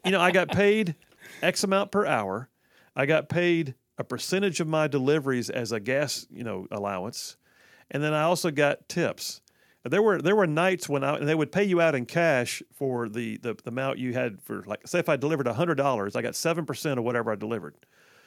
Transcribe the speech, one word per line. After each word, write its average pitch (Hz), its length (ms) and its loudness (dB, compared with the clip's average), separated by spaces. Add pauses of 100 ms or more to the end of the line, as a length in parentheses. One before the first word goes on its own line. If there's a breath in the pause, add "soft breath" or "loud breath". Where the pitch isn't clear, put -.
you 185 80 2
know, 190 80 4
I 180 120 6
got 175 160 4
paid 202 460 4 (480 loud breath)
X 175 220 2
amount 196 280 0
per 202 120 2
hour. 113 440 -2 (480 soft breath)
I 135 100 0
got 151 240 2
paid 165 440 2 (220)
a - 80 -8
percentage 180 560 -2
of 160 80 -2
my 156 180 2
deliveries 135 640 0
as 117 220 -4
a 110 80 -2
gas, 131 500 -2
you 120 140 -12
know, 101 260 -8
allowance. 101 680 -6 (540 soft breath)
And 143 120 -4
then 151 120 0
I 151 80 2
also 165 280 2
got 143 380 0
tips. - 540 -4 (400 soft breath)
There 160 200 2
were, 202 180 4
there 175 160 4
were 202 100 6
nights 175 440 0
when 139 120 0
I, 139 140 0
and 143 100 -2
they 156 80 2
would 156 160 0
pay 196 140 2
you 180 160 2
out 165 140 4
in 127 100 -2
cash 143 580 0 (120)
for 123 340 -4
the, 110 300 -6
the, 117 160 -6
the - 160 -12
amount 135 260 -4
you 127 160 -4
had 123 300 -4
for, 98 240 -8
like, 101 200 -8
say - 120 -2
if 175 100 0
I 156 80 4
delivered 143 300 0
a 117 80 0
hundred 160 220 0
dollars, 123 380 0
I 123 60 -2
got 113 140 -4
seven 165 320 -2
percent 139 320 -4
of 117 80 -2
whatever 120 260 0
I 107 40 -2
delivered. 104 380 -6 (520 soft breath)